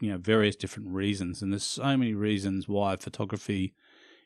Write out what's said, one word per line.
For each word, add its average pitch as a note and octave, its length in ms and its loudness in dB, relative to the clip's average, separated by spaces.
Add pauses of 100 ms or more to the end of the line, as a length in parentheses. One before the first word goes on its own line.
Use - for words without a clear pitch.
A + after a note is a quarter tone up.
you G#2+ 100 -2
know, G2 60 -4
various G#2 400 4
different G#2 320 -8
reasons. F#2+ 540 -2
And G2 100 0
there's G2+ 120 -2
so C3+ 340 0
many A#2 160 2
reasons G2+ 520 0
why G2+ 300 2
photography G2 800 -4 (520)